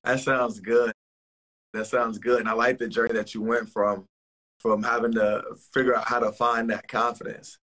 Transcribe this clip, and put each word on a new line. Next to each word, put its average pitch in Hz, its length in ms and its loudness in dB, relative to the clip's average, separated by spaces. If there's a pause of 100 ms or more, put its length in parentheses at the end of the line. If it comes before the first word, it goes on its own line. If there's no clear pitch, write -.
That 131 160 0
sounds 123 400 0
good. 113 320 2 (800)
That 110 140 -6
sounds 117 320 0
good. 120 200 2
And 113 100 -2
I 110 40 0
like 120 260 2
the 117 80 -4
journey 117 280 0
that 104 200 -4
you 110 80 -6
went 113 280 0
from, 101 360 -2 (540)
from 107 240 0
having 117 280 0
to 107 300 2 (320)
figure 123 220 4
out 113 100 -2
how 120 140 0
to 110 100 0
find 117 400 0
that 104 160 -4
confidence. 113 800 -4